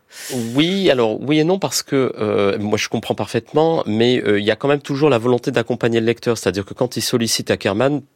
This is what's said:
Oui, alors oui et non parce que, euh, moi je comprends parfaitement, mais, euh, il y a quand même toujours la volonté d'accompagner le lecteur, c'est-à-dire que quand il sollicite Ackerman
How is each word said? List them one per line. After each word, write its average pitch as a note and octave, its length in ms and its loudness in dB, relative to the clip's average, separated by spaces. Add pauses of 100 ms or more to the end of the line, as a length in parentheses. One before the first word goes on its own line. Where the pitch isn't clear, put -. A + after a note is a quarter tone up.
(560)
Oui, F3 340 2
alors A#2 320 2
oui D3+ 180 0
et D3+ 40 4
non F#3 160 0
parce - 240 -4
que, C3+ 340 0
euh, G2+ 420 0
moi G#2 180 0
je - 100 -4
comprends A#2 280 -4
parfaitement, D3+ 680 0
mais, A2+ 380 2
euh, G#2 160 2
il G#2 60 -2
y A2 60 2
a G#2+ 40 0
quand - 120 -4
même C#3+ 140 2
toujours C#3+ 280 0
la B2+ 80 4
volonté B2 340 0
d'accompagner A#2 480 0
le A2 60 0
lecteur, A#2 320 0
c'est-à-dire G2 280 -2
que - 80 -14
quand B2 240 -4
il A2+ 40 -4
sollicite A#2 500 -2
Ackerman A#2 500 0 (140)